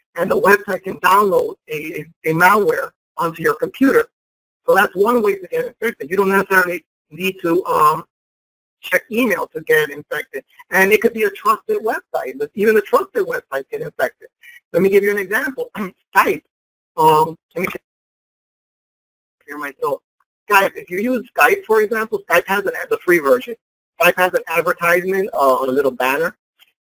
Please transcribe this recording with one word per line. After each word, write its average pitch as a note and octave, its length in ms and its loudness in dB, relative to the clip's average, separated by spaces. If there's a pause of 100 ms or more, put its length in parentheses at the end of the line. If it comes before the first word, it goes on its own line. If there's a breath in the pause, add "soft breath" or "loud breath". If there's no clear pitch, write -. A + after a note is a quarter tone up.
(160)
and E3+ 140 -4
the F#3+ 100 0
website G3 440 0
can D#3 160 -10
download F#3 560 2 (140)
a, D#3 320 -8 (240)
a, D#3+ 60 0
a - 20 2
malware F3 560 2 (260)
onto E3 260 -4
your D3+ 140 0
computer. E3+ 540 2 (580)
So E3+ 80 6
that's G3 180 2
one G#3+ 300 2
way G3 160 0
to - 80 -16
get E3 180 -4
infected. D#3+ 440 -8
You F#3 80 -4
don't G3 100 2
necessarily F#3 560 0 (260)
need F#3 320 -6
to, E3+ 240 0
um, E3 380 -2 (800)
check - 280 -2
email G#3 380 -2
to D#3 140 -12
get D3+ 280 0
infected. D3 540 -12 (280 soft breath)
And F#3+ 200 2
it G3+ 100 4
could A3+ 120 0
be A3 100 -2
a G3+ 60 0
trusted G#3 520 -2
website, G#3+ 560 -6
but D3 180 -8
even G#3+ 200 2
a G#3 60 4
trusted G3+ 440 -2
website D3 440 -8
get D3 100 -8
infected. D3+ 480 -8 (460 loud breath)
Let E3+ 80 2
me G3 80 4
give G3 140 4
you G3+ 80 0
an G3+ 60 -2
example. G#3+ 560 -6
<clears throat> - 420 -10
Skype. G#3 280 0 (540)
Um, D#3+ 400 4 (180)
let E3+ 60 -6
me F#3 100 -4
check - 100 -12 (1700)
here D3 100 -14
myself. C#3+ 440 -6 (480)
Skype. G3 260 2
If - 140 -14
you F3+ 100 -6
use A#3+ 340 -4
Skype, F#3+ 300 2
for A3 180 2
example, A3 480 -4
Skype F3 180 2
has G3 180 -2
an, F3 80 -4 (160)
the - 80 -2
free F3 220 2
version. C3+ 360 0 (460)
Skype F3 160 4
has F3+ 160 0
an E3 140 0
advertisement, F3+ 840 0
uh, C3+ 220 2
on C3 140 -2
a - 20 0
little C3 200 0
banner, C3+ 440 -2 (480 soft breath)